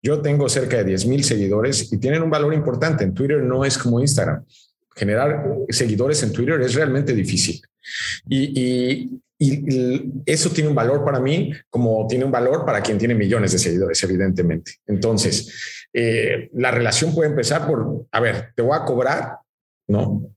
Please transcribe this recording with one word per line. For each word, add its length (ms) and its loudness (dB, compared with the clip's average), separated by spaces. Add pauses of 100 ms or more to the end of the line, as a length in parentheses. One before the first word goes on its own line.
Yo 200 0
tengo 260 2
cerca 300 0
de 60 2
diez 220 0
mil 160 2
seguidores 680 0
y 60 -2
tienen 240 0
un 80 0
valor 220 2
importante. 520 0
En 100 0
Twitter 280 0
no 220 2
es 140 0
como 220 2
Instagram. 440 0 (520)
Generar 480 0 (240)
seguidores 560 0
en 80 -2
Twitter 300 0
es 120 0
realmente 400 0
difícil. 480 -2 (680)
Y, 320 0
y, 600 -2 (180)
y, 340 2
y 400 -2 (140)
eso 240 0
tiene 200 0
un 40 2
valor 300 2
para 160 0
mí, 320 0 (180)
como 380 2
tiene 160 0
un 80 0
valor 320 0
para 160 0
quien 180 0
tiene 160 2
millones 380 2
de 60 2
seguidores, 440 0
evidentemente. 680 0 (140)
Entonces, 1040 -2
eh, 640 0
la 180 0
relación 420 0
puede 160 2
empezar 380 0
por, 420 -2
a 80 -2
ver, 380 -2
te 60 0
voy 140 2
a 80 -2
cobrar, 520 -2 (500)
¿no? 500 0